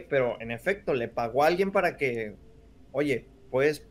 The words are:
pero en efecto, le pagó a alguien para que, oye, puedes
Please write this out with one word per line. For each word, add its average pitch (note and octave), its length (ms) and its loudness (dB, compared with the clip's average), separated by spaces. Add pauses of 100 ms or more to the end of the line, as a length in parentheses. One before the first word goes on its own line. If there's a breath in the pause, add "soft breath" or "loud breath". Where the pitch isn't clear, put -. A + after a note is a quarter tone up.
pero C3 300 0
en A#2 120 -10
efecto, F3 420 -4
le A#2 160 -2
pagó A#2+ 340 0
a D3+ 40 6
alguien F#3+ 260 0
para F3+ 240 0
que, A#2 400 -4 (560)
oye, C3+ 340 -2 (240)
puedes C#3+ 400 2